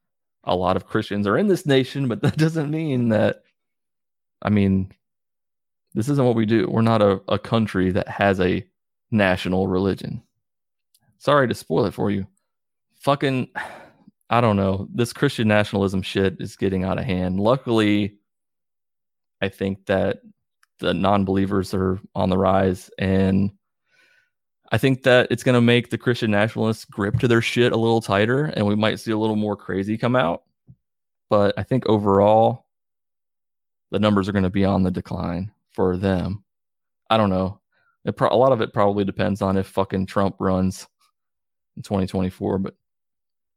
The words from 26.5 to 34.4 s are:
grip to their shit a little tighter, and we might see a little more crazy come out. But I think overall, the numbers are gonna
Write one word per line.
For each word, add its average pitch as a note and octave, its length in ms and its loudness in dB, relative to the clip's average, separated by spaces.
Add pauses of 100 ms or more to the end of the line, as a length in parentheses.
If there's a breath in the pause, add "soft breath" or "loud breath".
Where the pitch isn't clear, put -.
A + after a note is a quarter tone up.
grip A2 340 -4
to C3 80 0
their A#2 160 4
shit A#2+ 280 0
a A2 60 0
little A2+ 240 2
tighter, A2+ 440 0
and A2 200 -2
we G#2 100 0
might G#2+ 240 0
see A2+ 120 -8
a G#2+ 60 -2
little A2 180 0
more G#2 200 -2
crazy G2 440 -6
come B2 160 0
out. D3 260 -2 (880)
But G2+ 260 2
I - 60 -6
think B2 260 -4
overall, G#2+ 800 4 (1300)
the - 80 -2
numbers G2+ 280 2
are G#2 40 -6
gonna F#2+ 180 0